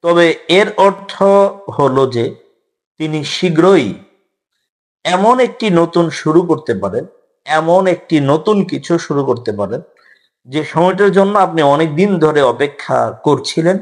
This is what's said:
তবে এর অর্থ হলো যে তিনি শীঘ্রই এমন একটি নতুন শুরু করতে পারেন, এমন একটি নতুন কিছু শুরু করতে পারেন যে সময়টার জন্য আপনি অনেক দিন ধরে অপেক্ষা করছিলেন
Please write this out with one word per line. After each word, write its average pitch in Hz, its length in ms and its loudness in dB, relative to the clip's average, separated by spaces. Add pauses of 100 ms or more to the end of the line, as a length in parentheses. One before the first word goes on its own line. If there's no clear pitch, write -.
তবে 170 320 2 (140)
এর 196 280 2
অর্থ 196 460 0 (480)
হলো 135 360 0
যে 117 280 -4 (640)
তিনি 156 260 -6
শীঘ্রই 160 720 2 (1080)
এমন 202 360 2
একটি 226 300 -2
নতুন 170 400 2
শুরু 160 320 0
করতে 156 320 -2
পারেন, 101 320 -6 (380)
এমন 165 420 0
একটি 170 340 -2
নতুন 160 440 0
কিছু 147 340 -4
শুরু 143 260 -4
করতে 117 280 -4
পারেন 101 280 -6 (680)
যে 147 160 -6
সময়টার 185 480 0
জন্য 196 260 2
আপনি 165 240 0
অনেক 147 320 2
দিন 190 240 0
ধরে 151 240 2
অপেক্ষা 123 840 -2
করছিলেন 160 580 0